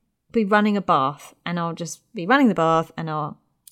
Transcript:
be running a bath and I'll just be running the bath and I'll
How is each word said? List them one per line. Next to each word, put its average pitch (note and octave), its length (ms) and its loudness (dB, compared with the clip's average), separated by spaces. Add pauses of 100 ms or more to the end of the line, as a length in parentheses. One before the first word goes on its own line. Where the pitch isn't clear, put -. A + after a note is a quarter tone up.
(320)
be A3+ 140 0
running G#3 320 2
a - 40 -2
bath C#3+ 540 -2 (100)
and F3 140 -6
I'll E3+ 140 -4
just E3 260 -12 (160)
be F3 100 -8
running C4 220 4
the F#3+ 80 2
bath E3 420 0
and D#3+ 120 -8
I'll D3+ 280 -8 (340)